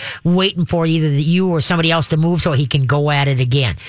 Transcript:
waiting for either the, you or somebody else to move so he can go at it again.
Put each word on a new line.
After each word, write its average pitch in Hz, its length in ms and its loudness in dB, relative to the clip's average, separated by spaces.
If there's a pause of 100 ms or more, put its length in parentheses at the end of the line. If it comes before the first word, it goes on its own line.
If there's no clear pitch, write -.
(220)
waiting 180 440 0
for 165 200 0
either 160 240 0
the, 143 120 0
you 180 260 0
or 165 120 0
somebody 165 300 2
else 165 180 2
to 160 80 0
move 165 260 0
so 170 100 0
he 135 160 0
can 139 180 0
go 147 240 0
at 143 160 0
it 135 140 0
again. 123 340 0 (140)